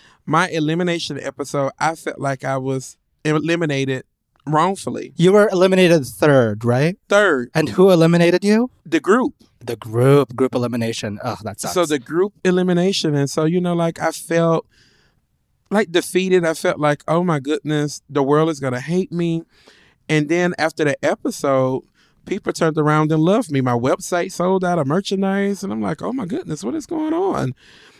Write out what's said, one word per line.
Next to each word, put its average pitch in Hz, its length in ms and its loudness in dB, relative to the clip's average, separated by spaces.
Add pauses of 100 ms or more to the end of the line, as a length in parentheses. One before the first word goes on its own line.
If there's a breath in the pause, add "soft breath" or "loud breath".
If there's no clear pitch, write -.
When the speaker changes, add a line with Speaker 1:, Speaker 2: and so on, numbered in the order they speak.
(260 soft breath)
Speaker 1:
my 165 220 0
elimination 165 720 -2
episode, 139 580 -4
I 156 160 -2
felt - 260 -10
like 135 240 -6
I 135 120 -4
was 135 400 -6 (280)
eliminated 151 800 -2 (420)
wrongfully. 156 680 -2
Speaker 2:
You 175 160 4
were 208 180 6
eliminated 185 560 4
third, 117 580 2
right? 135 320 0 (120)
Speaker 1:
Third. 170 460 2
Speaker 2:
And 156 160 0
who 185 200 6
eliminated 170 540 4
you? 214 260 2 (160)
Speaker 1:
The 160 140 0
group. 240 340 2 (260)
Speaker 2:
The 120 160 -8
group. 123 600 2
Group 127 180 0
elimination. 117 680 -4
Ugh, 107 200 -6
that 101 180 -10
sucks. 92 140 -6
Speaker 1:
So 175 100 0
the 147 140 -2
group 170 340 -2 (120)
elimination. 180 680 0
And 143 140 0
so, 156 160 -2
you 175 160 0
know, 180 140 -2
like, 170 260 -2
I 160 120 -2
felt, 165 540 0 (1040)
like, 196 220 0
defeated. 185 540 2
I 160 80 0
felt - 240 -2
like, 147 300 0
"Oh 165 160 2
my 160 160 0
goodness, 147 680 -2
the 143 140 0
world 147 260 2
is 147 120 -4
gonna 127 200 -4
hate 170 320 -4
me." 165 300 -2 (680 soft breath)
And 151 220 2
then 175 280 0
after 160 260 -2
the 143 200 0
episode, 135 760 -2 (420)
people - 280 -4
turned 160 260 0
around 151 340 2
and 156 100 2
loved 202 280 2
me. 139 100 0
My 127 140 0
website 175 580 -2
sold 185 320 0
out 175 140 0
of 143 80 0
merchandise. 196 760 -2
And 196 100 -8
I'm 220 100 -6
like, 185 180 -4
"Oh 208 140 -6
my 262 100 -6
goodness, 185 400 -8
what 247 100 -6
is 320 120 -8
going 311 260 -4
on?" 311 420 -2 (460 soft breath)